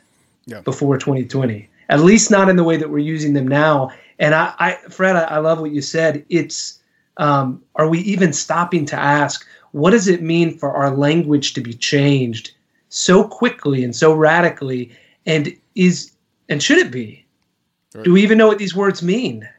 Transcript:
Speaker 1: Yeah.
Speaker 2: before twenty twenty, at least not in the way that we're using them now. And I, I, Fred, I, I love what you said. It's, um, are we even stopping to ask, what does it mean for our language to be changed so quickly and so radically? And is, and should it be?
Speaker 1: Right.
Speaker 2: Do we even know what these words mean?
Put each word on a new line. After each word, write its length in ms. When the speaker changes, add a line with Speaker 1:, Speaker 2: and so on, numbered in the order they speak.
Speaker 1:
Yeah. 160
Speaker 2:
before 360
twenty 280
twenty, 440
at 100
least 320
not 180
in 60
the 80
way 140
that 120
we're 100
using 340
them 140
now. 440
And 160
I, 240
I, 120
Fred, 280
I, 60
I 160
love 200
what 120
you 100
said. 480
It's, 500
um, 440
are 140
we 100
even 340
stopping 520
to 100
ask, 500
what 200
does 160
it 140
mean 360
for 140
our 200
language 640
to 60
be 120
changed 800
so 340
quickly 600
and 120
so 180
radically? 800
And 300
is, 360
and 120
should 160
it 140
be? 340
Speaker 1:
Right. 100
Speaker 2:
Do 80
we 80
even 160
know 100
what 120
these 160
words 260
mean? 460